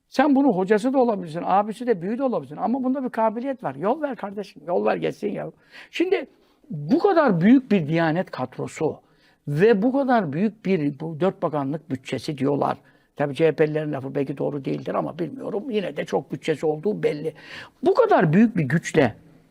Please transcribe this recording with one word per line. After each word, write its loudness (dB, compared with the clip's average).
Sen 4
bunun 4
hocası 2
da 2
olabilirsin, 0
abisi 0
de, 0
büyüğü -4
de -4
olabilirsin. -4
Ama -2
bunda -2
bir -4
kabiliyet -2
var. -6
Yol -2
ver -6
kardeşim, -12
yol 0
ver 2
geçsin -4
ya. -8
Şimdi -2
bu 0
kadar 4
büyük 6
bir 2
Diyanet 0
kadrosu -6
ve 4
bu 2
kadar 2
büyük -4
bir, 0
bu -10
dört 0
bakanlık -4
bütçesi -6
diyorlar. 0
Tabii -2
C 2
H 4
P'lilerin 0
lafı -8
belki -4
doğru -4
değildir -6
ama -4
bilmiyorum. -8
Yine -4
de -6
çok -4
bütçesi -4
olduğu -2
belli. -2
Bu 4
kadar 4
büyük 6
bir 2
güçle, 2